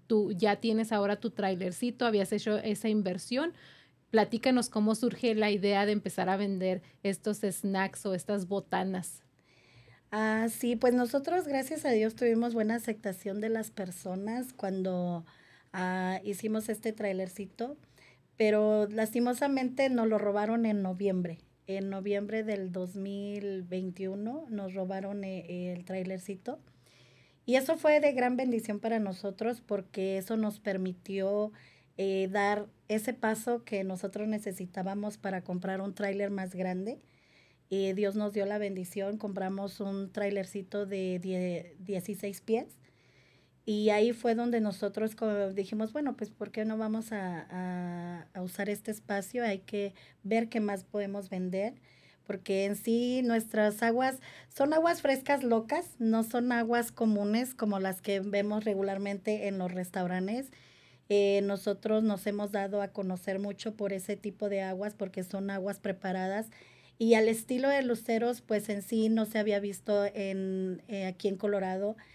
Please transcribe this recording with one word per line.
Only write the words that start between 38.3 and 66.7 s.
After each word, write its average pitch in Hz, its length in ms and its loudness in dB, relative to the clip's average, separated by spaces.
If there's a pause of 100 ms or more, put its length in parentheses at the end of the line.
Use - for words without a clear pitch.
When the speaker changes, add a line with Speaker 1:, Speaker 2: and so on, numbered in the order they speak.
Speaker 2:
dio 202 140 0
la 208 120 0
bendición, 196 600 -4
compramos 196 640 -4
un 196 320 -4
trailercito 202 720 -4
de 185 320 -2
die-, 180 640 -4
dieciséis 196 600 -6
pies. - 380 -2 (840)
Y 214 260 2
ahí 214 220 6
fue 233 240 0
donde 240 240 2
nosotros 214 560 -2
co-, 202 360 0
dijimos, 214 400 -2
"Bueno, 285 240 -2
pues, 208 140 -6
¿por 202 220 -8
qué 214 120 -2
no 220 140 -2
vamos 220 340 -2
a, 185 380 -4
a, 175 840 -6
a 185 100 -8
usar 196 280 -4
este 208 220 -6
espacio? 214 520 -4
Hay 202 160 0
que 202 320 -4 (300)
ver 226 260 2
qué 226 120 -2
más 202 240 -2
podemos 202 460 -4
vender". 185 440 -2 (500)
Porque 196 400 0
en 202 120 0
sí 240 480 2
nuestras 220 580 2
aguas 254 380 2 (280)
son 294 260 2
aguas 330 280 4
frescas 269 420 2
locas, 226 420 2 (120)
no 226 260 4
son 247 280 0
aguas 233 400 2
comunes 220 640 2
como 202 260 0
las 190 200 -2
que 196 200 0
vemos 208 440 0
regularmente 202 840 -2
en 196 100 -2
los 180 140 -2
restaurantes. 185 800 -2 (580)
Eh, 202 360 6
nosotros 202 600 0
nos 202 220 0
hemos 208 260 -2
dado 196 300 0
a 196 60 -4
conocer 190 520 -4
mucho 202 360 -6
por 202 160 -2
ese 196 240 -4
tipo 208 320 -4
de 196 140 0
aguas 190 320 -4
porque 190 300 -6
son 196 260 -4
aguas 196 300 -4
preparadas. 190 680 -2 (500)